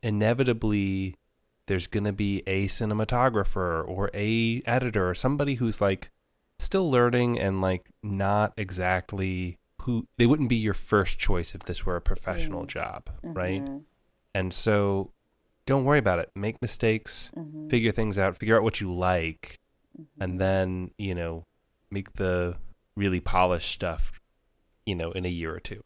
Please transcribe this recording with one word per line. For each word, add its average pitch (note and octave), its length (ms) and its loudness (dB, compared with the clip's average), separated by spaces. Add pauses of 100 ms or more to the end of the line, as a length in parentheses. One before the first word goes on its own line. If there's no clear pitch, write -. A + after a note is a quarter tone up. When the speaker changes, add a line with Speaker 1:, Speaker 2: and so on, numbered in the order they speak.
Speaker 1:
inevitably G#2 1120 0 (520)
there's F#2 200 -2
gonna G#2 260 -2
be G2+ 340 -2
a G2 200 0
cinematographer G#2+ 1200 0
or G2 260 -2
a A2+ 520 0
editor A#2 440 0
or F2+ 40 0
somebody C#3+ 420 0
who's, A2+ 260 -2
like, G2 280 0 (500)
still F#3+ 300 0
learning A#2+ 500 4
and, F#2+ 220 0
like, F#2 280 0 (120)
not G#2 560 0
exactly F#2 1000 -2 (240)
who, A#2 260 -2 (100)
they A#2+ 80 6
wouldn't C3+ 240 4
be B2 60 4
your G#2+ 180 0
first - 460 2
choice F2 340 2
if E2 100 -10
this - 220 -4
were F2+ 100 2
a F2 60 -4
professional F2 600 0
Speaker 2:
Mm. C#3 40 -10
Speaker 1:
job, - 420 -6 (120)
right? F#2+ 420 -2
Speaker 2:
Mm-hmm. C#3 140 -8 (560)
Speaker 1:
And F#2 200 -2
so G2+ 580 2 (540)
don't C3+ 180 2
worry C#3+ 160 4
about F#2+ 200 2
it. D#2+ 160 -6
Make G#2 260 -4
mistakes, - 760 -2
Speaker 2:
Mm-hmm. D#3 340 -12
Speaker 1:
figure A2+ 220 4
things G#2+ 260 0
out, F#2+ 200 2
figure A2 200 4
out G#2+ 60 4
what A2 180 0
you F#2 120 -4
like, F2 680 -2 (400)
Speaker 2:
Mm-hmm. - 240 -16
Speaker 1:
and F#2 160 -4
then, F#2 580 0
you G2 180 -4
know, E2 280 -6 (480)
make G2+ 220 -8
the F2+ 440 0 (380)
really F#2+ 240 0
polished F2+ 520 2
stuff, - 480 -2 (680)
you G2 100 -2
know, E2 160 -6
in F2+ 140 -6
a F2+ 40 0
year E2 260 -4
or F2 40 -10
two. G2+ 260 -12